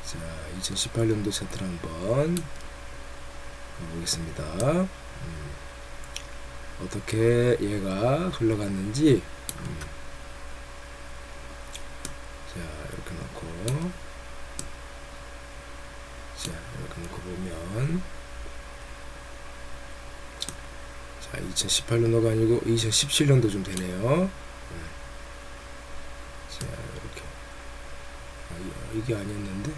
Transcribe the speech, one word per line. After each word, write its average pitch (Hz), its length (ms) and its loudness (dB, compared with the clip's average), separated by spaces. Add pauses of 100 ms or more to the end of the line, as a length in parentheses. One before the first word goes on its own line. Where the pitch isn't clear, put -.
자, - 140 -4 (400)
이천십팔 - 500 2
년도 107 220 4
차트를 - 360 -2
한번 101 760 2 (1500)
보겠습니다. 82 480 -2
음, 147 1080 2 (1300)
어떻게 113 760 6
얘가 104 680 4
흘러갔는지, 107 920 4 (360)
음, - 200 -4 (2750)
자, 90 80 -4 (320)
이렇게 - 220 -6
놓고, 90 800 -2 (2500)
자, - 140 -2 (280)
이렇게 - 220 -6
놓고 87 180 -6
보면, 95 840 0 (3250)
자, - 180 -6
이천십팔 95 640 4
년도가 113 280 8
아니고 113 380 8
이천십칠 113 600 6
년도 127 200 10
좀 101 140 2
되네요. 92 360 0
네. 156 320 6 (2250)
자, - 160 0
이렇게. - 560 -6 (1300)
아, 82 100 -6
이, 113 380 -4
이게 113 160 2
아니었는데. 101 640 -2